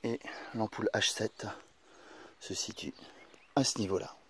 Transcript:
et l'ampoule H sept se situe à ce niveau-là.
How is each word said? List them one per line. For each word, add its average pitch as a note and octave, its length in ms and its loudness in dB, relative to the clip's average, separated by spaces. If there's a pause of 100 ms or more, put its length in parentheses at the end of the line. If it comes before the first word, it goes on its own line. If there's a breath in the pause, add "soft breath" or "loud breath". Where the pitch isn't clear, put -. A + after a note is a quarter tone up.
et A#2 160 0 (340 loud breath)
l'ampoule A2 380 2
H - 180 6
sept - 340 -2 (920 loud breath)
se - 140 -6
situe - 400 -4 (640 loud breath)
à C3+ 80 8
ce - 140 2
niveau-là. F#2+ 360 2 (140)